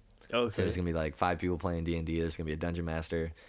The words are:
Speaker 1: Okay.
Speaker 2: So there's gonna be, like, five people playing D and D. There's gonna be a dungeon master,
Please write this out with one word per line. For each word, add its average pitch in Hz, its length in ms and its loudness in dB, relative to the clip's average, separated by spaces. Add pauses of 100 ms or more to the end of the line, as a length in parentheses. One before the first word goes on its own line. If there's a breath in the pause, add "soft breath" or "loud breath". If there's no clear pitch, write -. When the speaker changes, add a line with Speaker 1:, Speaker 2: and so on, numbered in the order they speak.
(320)
Speaker 1:
Okay. 117 220 2
Speaker 2:
So - 80 0
there's 85 140 2
gonna 87 100 2
be, 85 80 2
like, 78 220 0
five 90 220 2
people 90 200 2
playing 85 260 -2
D 85 120 0
and 82 100 -2
D. 82 140 0
There's 82 160 0
gonna 82 100 -4
be 78 60 0
a 80 40 -2
dungeon 85 300 -2
master, 80 460 -2 (160 loud breath)